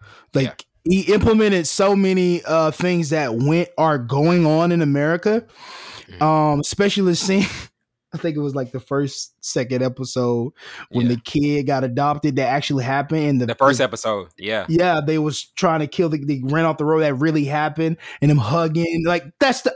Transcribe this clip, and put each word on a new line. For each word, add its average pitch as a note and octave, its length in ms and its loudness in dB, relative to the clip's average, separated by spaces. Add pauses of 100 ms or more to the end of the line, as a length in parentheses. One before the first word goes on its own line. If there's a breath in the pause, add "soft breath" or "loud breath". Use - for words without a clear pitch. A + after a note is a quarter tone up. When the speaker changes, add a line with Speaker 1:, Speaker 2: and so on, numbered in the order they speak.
(340 loud breath)
Speaker 1:
Yeah. C#3 80 2
Speaker 2:
Like, C#3 240 -6 (180)
he F#3 180 2 (120)
implemented G#3 540 2
so G3+ 280 2
many, F#3 500 2
uh, D#3 260 2
things E3+ 400 -2
that C#3+ 240 -2
went, D3+ 420 2
are D3+ 220 2
going D3+ 480 2
on E3 240 2
in E3+ 100 2
America. E3 640 0 (640 loud breath)
Speaker 1:
Mm-hmm. F2+ 140 -6
Speaker 2:
Um, D3+ 380 2
especially G3+ 500 0
the E3 40 0
scene, F#3+ 340 0
<laughs> - 640 -18
I E3 40 -12
think D#3+ 180 -4
it D3+ 40 -2
was, C#3+ 160 -4
like, C3 160 -4
the C3 80 -10
first, - 560 -4 (100)
second B2+ 380 -2
episode B2 680 -2 (360 loud breath)
when A#2+ 160 0
Speaker 1:
Yeah. A#2+ 100 2
Speaker 2:
the A#2 60 -8
kid D3 460 -2
got C3+ 160 0
adopted C#3+ 540 0
that C3 100 0
actually C#3 360 -2
happened. C#3+ 460 -2
And C3 120 2
the, B2 40 0
Speaker 1:
The A2+ 100 -2
first C3+ 220 4
Speaker 2:
the C3+ 60 2
Speaker 1:
episode, G#2+ 460 -4 (100)
yeah. G2+ 280 -4
Speaker 2:
Yeah, E3 380 0
they D#3 140 0
was D3+ 240 -4 (120)
trying E3 260 2
to D3 60 -2
kill E3 220 0
the, D#3 160 -2
they C#3+ 180 -2
ran D3+ 220 0
off D#3 140 0
the D3+ 60 -2
road. D#3+ 160 2
That D3 120 2
really D3+ 320 2
happened, D3+ 520 -2 (220 loud breath)
and C#3+ 120 4
them D3 80 6
hugging, E3 680 0
like, E3+ 180 0 (160)
that's C4+ 220 2
the, - 140 -2